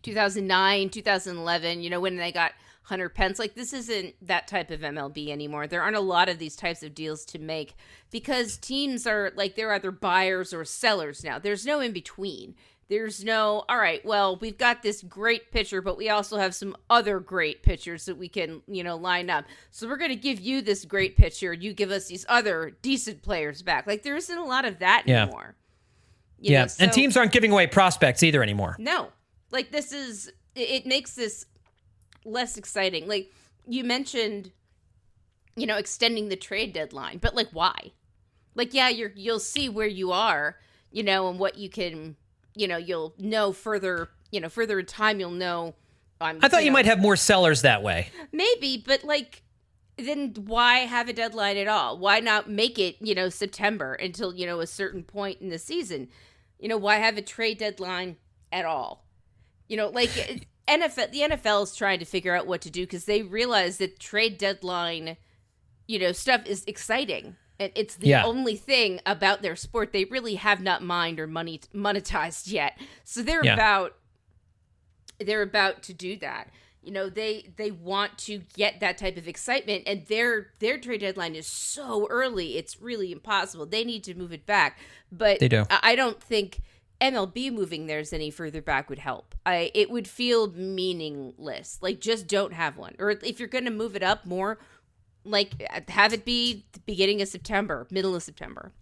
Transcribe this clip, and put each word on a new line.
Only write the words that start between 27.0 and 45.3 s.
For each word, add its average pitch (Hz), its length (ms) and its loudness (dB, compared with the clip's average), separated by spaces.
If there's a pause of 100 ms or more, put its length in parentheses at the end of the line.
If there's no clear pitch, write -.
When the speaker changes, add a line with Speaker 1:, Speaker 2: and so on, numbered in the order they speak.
Speaker 2:
aren't 226 160 6
giving 226 180 6
away 190 160 8
prospects 170 560 6
either 151 220 6
anymore. 101 340 0
Speaker 1:
No. 277 300 -2 (440)
Like, 262 180 -2
this 285 220 -4
is, 254 340 -10 (300)
it, 254 140 -2
it 262 160 -2
makes 262 280 0
this 226 320 -6 (760)
less 240 320 -4
exciting. 185 500 -2
Like, 196 260 -2 (340)
you 247 180 -4
mentioned, 226 680 -2 (1040)
you 240 120 -4
know, 214 100 0
extending 214 520 -2
the 190 80 -4
trade 196 360 -6
deadline, 147 460 -8
but, 196 180 -2
like, 240 160 0
why? - 400 -2 (640)
Like, 247 180 -2
yeah, 254 140 6
you're, 226 260 -2
you'll 208 240 -2
see 277 300 -2
where 214 180 -2
you 185 240 -2
are, 180 480 0 (320)
you 208 140 -6
know, 190 260 2
and 180 80 -6
what 190 200 0
you 196 120 -10
can, 160 460 -8 (400)
you 208 100 0
know, 175 100 -2
you'll 165 420 -4
know 208 340 2
further, 185 560 -2 (240)
you 202 80 -4
know, 165 80 -6
further 214 320 0
in 180 60 -6
time, 214 340 0
you'll 175 100 -4